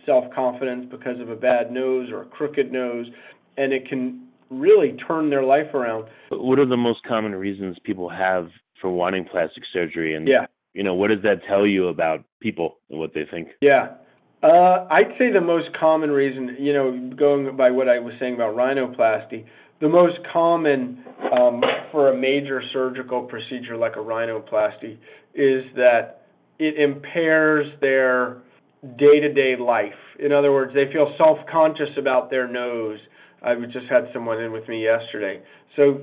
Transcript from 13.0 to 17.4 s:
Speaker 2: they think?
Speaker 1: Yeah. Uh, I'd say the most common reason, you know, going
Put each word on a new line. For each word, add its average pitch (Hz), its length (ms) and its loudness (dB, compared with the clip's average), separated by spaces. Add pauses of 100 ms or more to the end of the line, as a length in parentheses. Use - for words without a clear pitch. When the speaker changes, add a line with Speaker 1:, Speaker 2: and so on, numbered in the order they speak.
Speaker 2:
they 78 120 -6
think? 82 240 -12 (120)
Speaker 1:
Yeah. 139 280 4 (520)
Uh, 180 480 6
I'd 202 300 2
say 247 120 2
the 196 80 2
most 170 400 0
common 160 320 2
reason, 131 480 -2
you 143 140 -2
know, 135 180 0 (240)
going 143 400 2